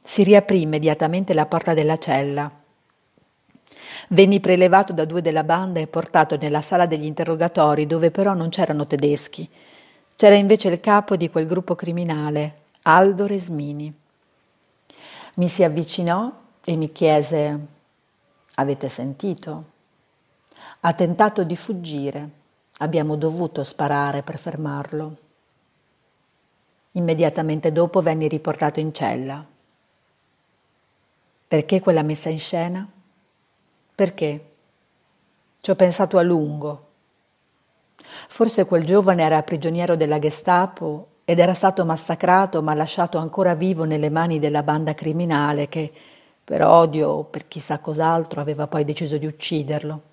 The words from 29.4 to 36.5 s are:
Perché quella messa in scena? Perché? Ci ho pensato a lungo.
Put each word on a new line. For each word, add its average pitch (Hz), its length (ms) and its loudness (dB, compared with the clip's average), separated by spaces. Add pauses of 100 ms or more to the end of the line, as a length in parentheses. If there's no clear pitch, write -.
Perché 160 320 0
quella 165 220 2
messa 151 260 -4
in 160 100 -6
scena? 180 480 -6 (1080)
Perché? 165 500 -4 (1160)
Ci - 100 -6
ho 185 40 4
pensato 185 440 2
a 175 40 4
lungo. 151 680 -4 (1400)